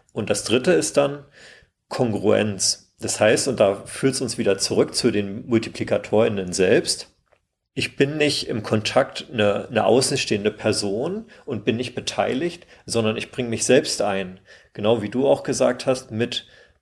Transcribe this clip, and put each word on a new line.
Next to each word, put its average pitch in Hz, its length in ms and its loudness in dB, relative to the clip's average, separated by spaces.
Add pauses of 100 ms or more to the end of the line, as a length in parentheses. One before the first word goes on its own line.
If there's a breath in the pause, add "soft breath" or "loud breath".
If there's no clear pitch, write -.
(120 loud breath)
Und 107 180 -2
das 104 140 -2
Dritte 123 280 2
ist 156 240 0
dann 143 280 0 (640 loud breath)
Kongruenz. 104 1120 0
Das - 200 -4
heißt, 131 280 4
und 117 120 0
da 98 160 4 (100)
führt's - 340 -2
uns 120 180 -4
wieder - 200 2
zurück - 360 0
zu - 160 2
den 104 360 -4
MultiplikatorInnen 107 1040 0
selbst, 95 640 2 (640)
ich - 200 -6
bin 143 220 0
nicht 147 300 0
im 110 140 -4
Kontakt, - 720 0
eine, 104 360 0
eine 107 160 0
außenstehende 107 680 2
Person 120 760 -4 (180 loud breath)
und 113 200 -8
bin 117 120 0
nicht 127 200 -8
beteiligt, 123 720 -4 (180 soft breath)
sondern 113 300 0
ich - 160 -10
bring 123 180 -6
mich 110 140 -4
selbst 139 360 2
ein. 95 380 -4 (360 soft breath)
Genau 107 280 2
wie 101 60 -4
du 127 180 -2
auch 139 160 2
gesagt 123 420 0
hast, 127 280 -2
mit 117 340 -4 (360 soft breath)